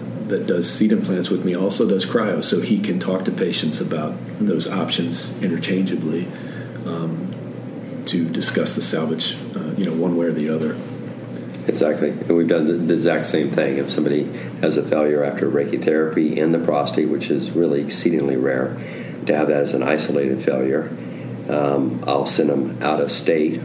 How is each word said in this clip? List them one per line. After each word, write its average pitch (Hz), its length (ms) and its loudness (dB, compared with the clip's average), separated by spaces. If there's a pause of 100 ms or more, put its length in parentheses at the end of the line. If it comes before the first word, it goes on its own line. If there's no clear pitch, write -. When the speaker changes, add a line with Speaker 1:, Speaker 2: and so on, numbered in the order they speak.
(280)
Speaker 1:
that - 200 0
does 87 240 2
seed 107 200 4
implants 90 380 0
with - 160 0
me 90 100 2
also 98 320 2
does 95 180 2
cryo, 101 380 0
so 90 160 2
he 101 200 2
can 90 200 0
talk 92 260 0
to - 60 0
patients - 480 -2
about 80 360 -2 (240)
those 101 280 2
options 85 760 -2
interchangeably, 90 840 0 (580)
um, 82 460 -4 (760)
to 85 240 0
discuss - 460 0
the - 60 -2
salvage, - 540 -2 (200)
uh, 78 220 -4
you 98 80 0
know, 80 80 -2
one 85 240 2
way 85 100 2
or 82 40 0
the 76 180 -2
other. 78 260 0 (920)
Speaker 2:
Exactly. 76 420 2
And 80 280 2
we've 85 100 6
done 80 200 4
the, 85 60 4
the 85 200 2
exact 80 320 2
same 73 240 0
thing. 69 280 2
If 69 120 -2
somebody 73 420 0 (300)
has 76 160 4
a 71 60 2
failure 76 400 2
after 71 260 0
brachytherapy 78 880 2
in 80 140 4
the 82 80 4
prostate, 76 500 0
which 73 220 0
is 67 200 -2
really 78 300 2
exceedingly 71 560 0
rare, 65 400 0 (480)
to 73 100 2
have 76 120 2
that 73 140 4
as 71 120 0
an 65 80 0
isolated 69 640 0
failure, 67 520 0 (540)
um, 69 580 0
I'll 69 200 0
send 76 220 2
them 65 340 -2
out 76 180 2
of 71 100 0
state 80 540 2